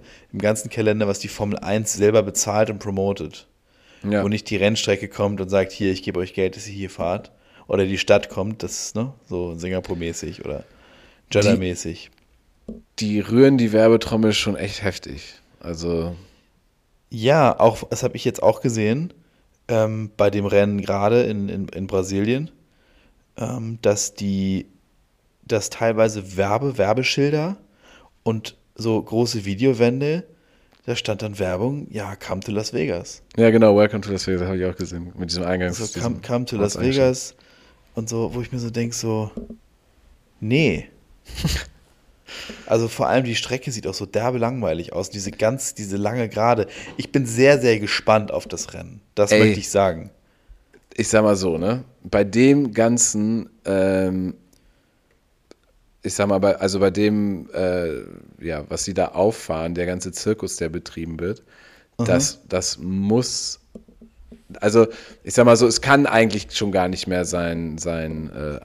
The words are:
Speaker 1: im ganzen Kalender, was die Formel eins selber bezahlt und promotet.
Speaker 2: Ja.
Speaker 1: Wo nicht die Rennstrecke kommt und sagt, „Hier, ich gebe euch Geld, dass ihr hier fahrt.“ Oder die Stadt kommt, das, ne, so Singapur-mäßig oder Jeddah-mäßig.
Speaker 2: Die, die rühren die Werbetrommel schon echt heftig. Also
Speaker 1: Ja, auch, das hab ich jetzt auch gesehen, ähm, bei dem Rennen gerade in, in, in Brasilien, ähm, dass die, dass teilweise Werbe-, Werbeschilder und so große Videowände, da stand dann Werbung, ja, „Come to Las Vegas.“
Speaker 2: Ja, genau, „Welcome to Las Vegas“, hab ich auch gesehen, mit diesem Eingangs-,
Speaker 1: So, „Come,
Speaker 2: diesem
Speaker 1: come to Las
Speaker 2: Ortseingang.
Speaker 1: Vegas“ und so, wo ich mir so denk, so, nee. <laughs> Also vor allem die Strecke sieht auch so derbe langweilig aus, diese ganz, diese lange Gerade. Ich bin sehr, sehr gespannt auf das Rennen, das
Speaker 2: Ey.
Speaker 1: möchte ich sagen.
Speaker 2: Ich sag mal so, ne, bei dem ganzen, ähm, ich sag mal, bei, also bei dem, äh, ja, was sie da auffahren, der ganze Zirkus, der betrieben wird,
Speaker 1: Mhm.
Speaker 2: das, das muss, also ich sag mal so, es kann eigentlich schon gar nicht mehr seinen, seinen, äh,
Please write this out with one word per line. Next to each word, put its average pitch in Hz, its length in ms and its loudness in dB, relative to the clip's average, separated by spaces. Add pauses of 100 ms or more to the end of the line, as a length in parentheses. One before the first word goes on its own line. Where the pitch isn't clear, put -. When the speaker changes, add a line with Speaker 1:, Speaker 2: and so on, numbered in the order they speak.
(320)
Speaker 1:
im 98 80 -8
ganzen 107 300 0
Kalender, 107 380 0
was 98 120 -2
die 104 80 -8
Formel 104 300 -6
eins 107 360 -2
selber 104 280 4
bezahlt 107 480 0
und 104 80 -8
promotet. 98 720 -6 (640)
Speaker 2:
Ja. 104 120 2
Speaker 1:
Wo 101 60 2
nicht 107 220 -4
die 107 60 -2
Rennstrecke 101 520 0
kommt 101 320 -2
und 92 80 -6
sagt, 95 240 2
„Hier, 98 200 0
ich 92 100 -6
gebe 92 180 -4
euch 92 140 -6
Geld, 92 220 -2
dass 104 120 -16
ihr 101 60 -16
hier 95 160 -10
fahrt.“ 92 420 -6 (360)
Oder 98 180 2
die 95 120 -2
Stadt 101 300 4
kommt, 104 340 -6
das, - 320 -8
ne, 123 180 -4 (160)
so 87 280 -6
Singapur-mäßig 87 880 -8
oder 71 200 -10 (680)
Jeddah-mäßig. 92 760 0 (880)
Speaker 2:
Die, 110 80 -2
die 104 140 0
rühren 131 380 6
die 113 140 2
Werbetrommel 110 600 4
schon 104 240 -2
echt 101 260 -8
heftig. - 520 -8 (260)
Also 85 560 -4 (920)
Speaker 1:
Ja, 127 480 4
auch, - 320 4
das - 120 -6
hab 127 120 -2
ich 117 100 -6
jetzt - 180 -2
auch 110 200 4
gesehen, 117 500 0 (560)
ähm, 110 480 -2
bei 101 140 4
dem 101 160 -2
Rennen 101 340 2
gerade 101 440 2
in, 101 240 -4
in, 92 200 -6
in 95 180 -8
Brasilien, 101 640 -2 (840)
ähm, 113 460 -8
dass 104 320 0
die, 98 520 -2 (800)
dass - 240 -2
teilweise 107 680 0
Werbe-, 117 420 0
Werbeschilder 139 800 0 (640)
und 113 340 -4 (180)
so 110 280 0
große 117 420 -2
Videowände, 127 800 2 (640)
da 120 100 -4
stand 101 260 -4
dann 104 160 -8
Werbung, 104 520 -2
ja, 98 260 -10
„Come - 240 -8
to 101 120 -8
Las 104 200 -4
Vegas.“ 117 500 -4 (140)
Speaker 2:
Ja, 113 140 8
genau, 110 260 8
„Welcome 104 260 4
to 101 100 -6
Las 95 140 -4
Vegas“, 92 220 -2
hab 95 60 -2
ich 90 100 -2
auch 92 120 -4
gesehen, 87 400 -10
mit 92 140 -6
diesem 87 140 -4
Eingangs-, 90 340 -2
Speaker 1:
So, 110 100 -6
„Come, 117 280 -6
Speaker 2:
diesem - 100 -14
Speaker 1:
come 123 200 -2
to 120 100 -6
Las 101 180 0
Speaker 2:
Ortseingang. - 120 -2
Speaker 1:
Vegas“ 131 480 2 (600)
und 113 140 -6
so, 113 260 -2
wo 123 60 -6
ich 117 120 -8
mir 127 60 -4
so 117 120 -6
denk, 117 240 -4
so, 110 360 -2 (1120)
nee. 113 480 0 (380)
<laughs> - 420 -6 (960)
Also 113 240 2
vor - 200 -2
allem 127 160 2
die 120 100 -4
Strecke 123 360 -6
sieht 110 160 -8
auch 95 80 -6
so 104 120 -8
derbe 120 320 -2
langweilig 113 540 -2
aus, 90 180 -6
diese 101 200 -8
ganz, 120 440 -2
diese 101 220 -8
lange 107 320 -2
Gerade. 110 380 2 (300)
Ich - 160 -8
bin 135 140 2
sehr, 127 340 6
sehr 120 200 4
gespannt 104 520 2
auf 90 140 -4
das - 280 -10
Rennen, 87 260 -16 (140)
das 104 180 2
Speaker 2:
Ey. 107 60 8
Speaker 1:
möchte 107 220 6
ich - 80 -8
sagen. 98 420 2 (840)
Speaker 2:
Ich 110 140 -2
sag 107 140 4
mal 104 140 4
so, 90 220 0
ne, 113 260 -2 (180)
bei 101 220 0
dem 127 480 4
ganzen, 113 760 0 (160)
ähm, 95 720 0 (1700)
ich 98 120 -6
sag 101 140 0
mal, 98 100 4
bei, 98 180 4
also 98 240 0
bei 95 100 4
dem, 104 640 0
äh, 87 460 -2 (400)
ja, 78 280 -6
was 82 160 -6
sie 98 100 -6
da 85 140 0
auffahren, 87 640 0
der 87 120 -2
ganze 90 260 -6
Zirkus, - 440 -4
der 82 120 -4
betrieben 82 520 -10
wird, 92 220 -6 (560)
Speaker 1:
Mhm. 113 100 -2
Speaker 2:
das, 90 400 0
das 92 300 -4
muss, 98 840 -2 (1000)
also 107 260 6 (380)
ich - 100 -8
sag 120 120 8
mal 117 100 10
so, 117 100 6
es 113 140 2
kann 139 260 4
eigentlich 110 500 2
schon 101 160 -2
gar 92 160 2
nicht 90 180 -6
mehr 90 180 0
seinen, 85 540 -4
seinen, 80 520 -6
äh, 73 340 -8